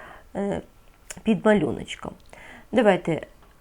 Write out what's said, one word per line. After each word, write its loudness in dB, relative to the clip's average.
е, -4
під 0
малюночком. 0
Давайте 2